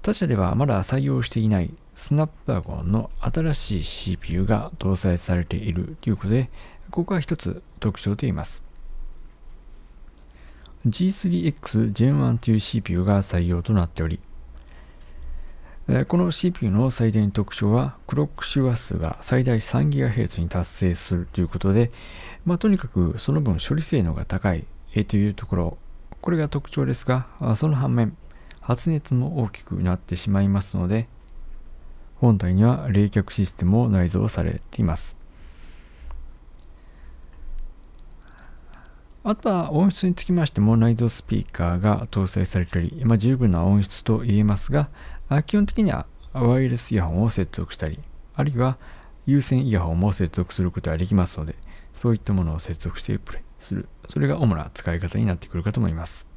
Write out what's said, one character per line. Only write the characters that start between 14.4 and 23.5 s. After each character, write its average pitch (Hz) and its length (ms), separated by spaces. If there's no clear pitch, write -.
え 127 140
ー、 - 20
こ 175 140
の 180 120
シ 180 180
ー 175 40
ピ - 80
ー - 60
ユ 95 40
ー 92 40
の 123 160
最 117 220
大 107 120
の 98 80
特 - 240
徴 104 160
は、 131 240
ク - 80
ロ 147 100
ッ 147 40
ク - 160
周 131 240
波 120 80
数 90 220
が 80 240
最 127 200
大 120 200
三 143 280
ギ 139 120
ガ 127 80
ヘ 107 120
ル 101 60
ツ - 120
に 85 100
達 87 200
成 90 240
す - 220
る 87 160
と - 80
い 87 40
う 80 40
こ - 100
と 98 140
で、 117 180
ま 175 120
あ、 - 20
と 220 100
に 196 80
か - 100
く 85 320
そ - 140
の 156 80
分 107 180